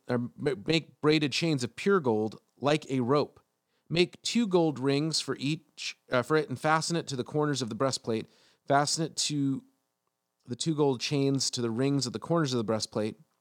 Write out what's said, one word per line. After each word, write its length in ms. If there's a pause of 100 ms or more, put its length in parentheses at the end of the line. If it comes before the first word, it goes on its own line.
or 300
ma-, 180 (100)
make 360
braided 300
chains 320
of 120
pure 240
gold 400 (200)
like 300
a 120
rope. 380 (500)
Make 340
two 240
gold 320
rings 420
for 180
each, 560 (160)
uh, 120
for 140
it, 120
and 100
fasten 360
it 120
to 80
the 80
corners 380
of 80
the 60
breastplate. 500 (420)
Fasten 360
it 140
to 440 (840)
the 80
two 180
gold 260
chains 520
to 100
the 80
rings 380
of 60
the 60
corners 340
of 40
the 60
breastplate, 520 (260)